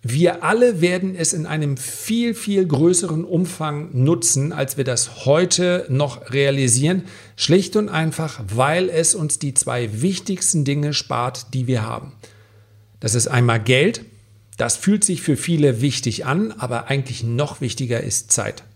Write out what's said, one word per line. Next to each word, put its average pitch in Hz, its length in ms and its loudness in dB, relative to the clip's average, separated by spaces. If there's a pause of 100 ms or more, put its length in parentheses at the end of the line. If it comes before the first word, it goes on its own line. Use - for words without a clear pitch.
wir 165 420 0
alle 220 360 4
werden 180 360 0
es 165 160 -2
in 156 140 -4
einem 147 300 -2
viel, 233 580 -2
viel 196 320 0
größeren 165 580 2
Umfang 156 680 -2
nutzen, 143 600 2
als 139 240 -4
wir 135 80 -2
das - 400 -4
heute 180 640 2
noch 135 420 -2
realisieren. 139 760 2 (320)
Schlicht 190 400 2
und 214 120 2
einfach, 160 520 -4 (140)
weil 160 360 2
es 160 240 2
uns 151 240 -2
die 139 160 -6
zwei 120 480 -2
wichtigsten 180 600 -2
Dinge 147 280 0
spart, 123 640 -4
die 127 120 -2
wir 117 200 0
haben. 117 260 -10 (880)
Das 120 140 -2
ist 120 140 2
einmal 120 320 2
Geld. 135 440 4 (540)
Das - 180 -2
fühlt 208 280 2
sich 185 180 0
für 143 140 2
viele 143 440 2
wichtig 123 460 -2
an, 196 260 0
aber 123 360 -6
eigentlich 131 360 -4
noch 123 360 -2
wichtiger 120 420 -2
ist - 280 -4
Zeit. 104 320 -2 (140)